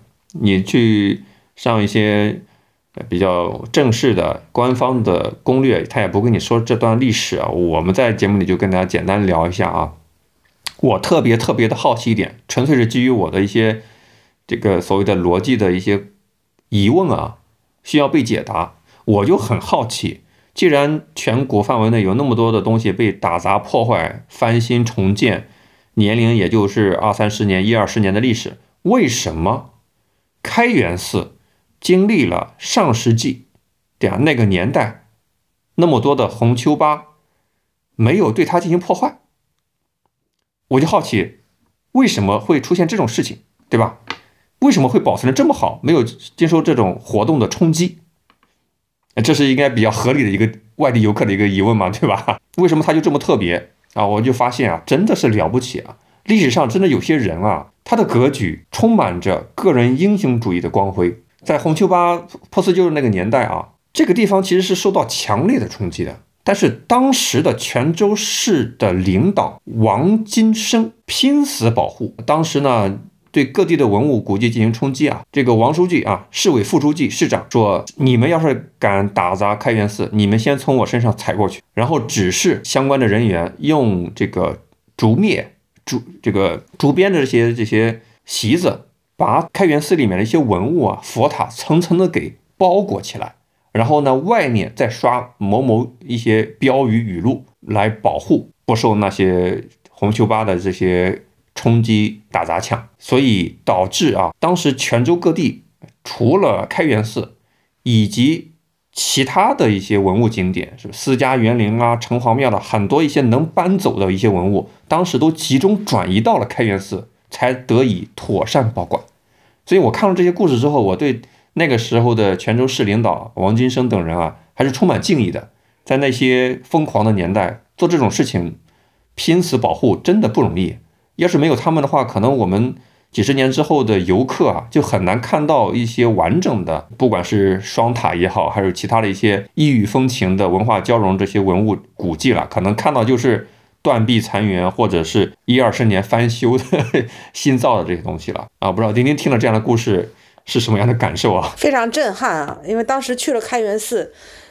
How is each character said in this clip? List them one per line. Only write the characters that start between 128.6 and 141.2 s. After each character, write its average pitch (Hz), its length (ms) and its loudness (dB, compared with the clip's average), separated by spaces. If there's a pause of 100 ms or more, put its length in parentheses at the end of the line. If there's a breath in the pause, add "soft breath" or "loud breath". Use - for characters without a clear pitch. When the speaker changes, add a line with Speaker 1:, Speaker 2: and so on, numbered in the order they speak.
Speaker 1:
拼 175 280 2
死 151 160 -2
保 - 160 0
护 123 220 0
真 196 240 0
的 156 80 2
不 110 140 0
容 87 180 0
易。 90 180 -4 (380)
要 175 140 0
是 170 80 2
没 147 100 2
有 139 80 2
他 139 160 -2
们 160 100 0
的 139 60 0
话， 139 160 0
可 113 160 -6
能 131 200 2
我 101 60 0
们 104 300 0 (340 soft breath)
几 107 140 -2
十 139 100 0
年 135 160 2
之 131 140 0
后 147 180 2
的 107 180 2
游 95 260 2
客 135 240 0
啊， 87 200 -4
就 151 120 2
很 95 240 -2
难 107 160 0
看 151 260 -2
到 131 260 2
一 120 120 -2
些 117 200 0
完 104 360 2
整 107 240 -2
的， 78 320 -6
不 131 100 2
管 92 160 0
是 98 380 0
双 117 320 -2
塔 92 200 -2
也 87 140 0
好， 87 220 -4
还 101 120 -4
是 95 120 0
其 - 120 -8
他 113 140 0
的 110 80 0
一 98 60 -2
些 101 400 0
异 151 160 2
域 113 160 4
风 131 200 0
情 95 300 0
的 98 140 2
文 95 160 2
化 107 160 0
交 117 160 2
融 98 200 2
这 98 80 0